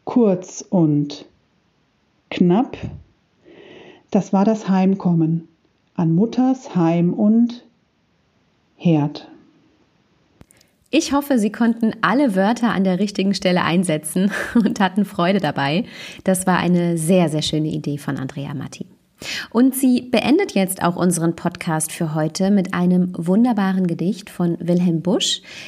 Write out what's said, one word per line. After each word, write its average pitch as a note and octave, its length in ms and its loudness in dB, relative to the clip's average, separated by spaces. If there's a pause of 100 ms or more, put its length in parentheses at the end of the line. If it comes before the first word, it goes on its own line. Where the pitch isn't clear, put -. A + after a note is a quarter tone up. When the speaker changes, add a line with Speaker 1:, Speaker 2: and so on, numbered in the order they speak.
Speaker 1:
kurz G3+ 640 0
und D3+ 580 0 (1040)
knapp, F#3 480 2 (1300)
das - 220 0
war G3 140 2
das G#3+ 240 0
Heimkommen F3 800 0 (480)
an E3 200 0
Mutters B3+ 600 0
Heim E3+ 380 2
und A3+ 520 2 (1120)
Herd. D3+ 520 0 (1600)
Speaker 2:
Ich D4+ 220 0
hoffe, C#4+ 240 0
Sie G#3 140 0
konnten A3+ 400 0 (100)
alle A3+ 340 2
Wörter A3+ 360 2
an F#3 120 0
der F#3 140 2
richtigen G3 380 -2
Stelle F3+ 280 0
einsetzen F3 680 0 (140)
<laughs> - 100 -4
und G3+ 240 2
hatten F#3+ 260 0
Freude F#3 340 0
dabei. D3 440 -2 (400)
Das F#3 240 0
war F3+ 100 2
eine F3 400 2
sehr, E3 320 4
sehr D3+ 140 -2
schöne D#3 240 -2
Idee D3 320 -6
von C#3 180 -6
Andrea C#3 380 -10
Matti. - 320 -12 (640)
Und B3+ 240 2
sie B3+ 260 2
beendet E4+ 520 0
jetzt F#3+ 280 -2
auch F3 140 0
unseren E3+ 400 0
Podcast E3+ 560 -4
für D#3+ 240 -4
heute D#3+ 340 0
mit F#3+ 240 0
einem F3+ 420 2
wunderbaren F#3+ 720 2
Gedicht E3+ 460 -4
von F3 280 -2
Wilhelm F3 420 2
Busch, G3+ 400 -2 (260)